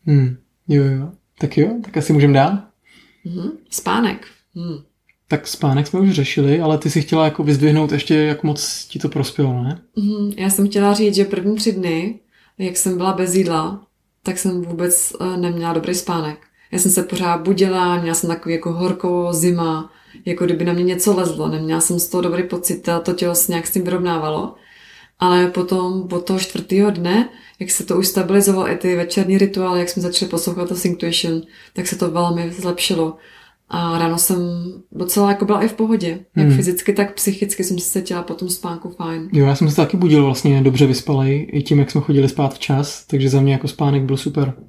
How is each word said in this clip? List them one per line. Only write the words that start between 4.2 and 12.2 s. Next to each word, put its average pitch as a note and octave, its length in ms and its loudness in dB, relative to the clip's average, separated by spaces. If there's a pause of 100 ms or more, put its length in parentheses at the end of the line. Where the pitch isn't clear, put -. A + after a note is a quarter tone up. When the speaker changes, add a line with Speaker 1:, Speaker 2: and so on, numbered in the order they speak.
Speaker 2:
Hmm. E3+ 220 -8 (500)
Speaker 1:
Tak - 200 -4
spánek C#3+ 400 0
jsme F#3 120 -2
už G3 120 6
řešili, C#3+ 500 2
ale D#3 160 2
ty D3+ 120 -2
si D3+ 120 0
chtěla D#3+ 240 2
jako D3+ 180 -2
vyzdvihnout D3 480 4
ještě, D3 240 0
jak D3+ 280 0
moc - 460 -4
ti D3+ 100 -10
to D3+ 100 -4
prospělo, C3 540 -2
ne? D3+ 180 -6 (140)
Speaker 2:
Mhm, G#3 420 -2
já F#3+ 120 0
jsem G3+ 180 2
chtěla G3+ 260 2
říct, G#3 220 2
že G3 100 4
první G3 300 -2
tři G#3+ 160 0
dny, F#3 480 -4 (380)